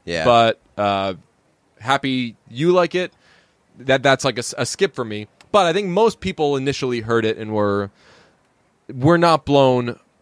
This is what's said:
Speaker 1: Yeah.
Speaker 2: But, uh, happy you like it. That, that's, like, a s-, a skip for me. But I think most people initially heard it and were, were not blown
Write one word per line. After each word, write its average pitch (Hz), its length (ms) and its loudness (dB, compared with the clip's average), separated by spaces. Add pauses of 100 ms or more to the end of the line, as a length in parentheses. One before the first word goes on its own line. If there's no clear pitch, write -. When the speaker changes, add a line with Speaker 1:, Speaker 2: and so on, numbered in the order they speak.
Speaker 1:
Yeah. 82 200 -4
Speaker 2:
But, 117 340 4 (180)
uh, 98 360 -2 (680)
happy 127 560 -4 (140)
you 143 220 0
like 175 240 2
it. 180 160 -4 (680)
That, 131 240 0
that's, 139 220 2
like, 120 120 -4
a - 20 -4
s-, - 180 -8
a 127 80 -4
skip - 300 -4
for 123 100 -6
me. 107 220 -10 (240)
But 196 140 4
I 165 80 2
think 202 140 -2
most 202 320 0
people 151 380 -2
initially 131 440 -4
heard 113 220 0
it 110 140 -2
and 110 160 -8
were, 101 360 0 (1040)
were 139 240 4
not 165 280 2
blown 127 520 2 (240)